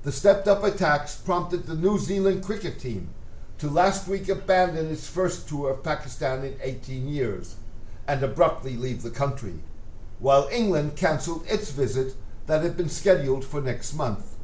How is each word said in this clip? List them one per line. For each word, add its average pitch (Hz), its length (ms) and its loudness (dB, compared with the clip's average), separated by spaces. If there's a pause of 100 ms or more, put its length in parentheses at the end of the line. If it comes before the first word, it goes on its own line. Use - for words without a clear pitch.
The 143 80 -2
stepped-up 196 520 4
attacks 165 520 2
prompted 175 500 -2
the 160 80 -6
New 185 240 2
Zealand 190 440 2
cricket 202 360 -4
team 104 320 -4 (480)
to 151 100 -4
last 180 400 4
week 185 200 -2
abandon 180 640 2
its - 200 -6
first 180 380 -2
tour 143 220 -2
of 135 120 -4
Pakistan 139 640 -2
in 131 180 -6
eighteen 131 460 -4
years 113 480 -2 (500)
and 139 160 0
abruptly 139 540 2
leave 123 260 -4
the 113 80 -4
country, 120 460 -2 (600)
while 139 320 6
England 185 460 2
cancelled 170 500 0
its - 240 -2
visit 131 440 0 (320)
that 156 160 2
had 175 160 -2
been 170 100 0
scheduled 135 560 4
for 147 160 -2
next 127 320 -2
month. 120 520 -2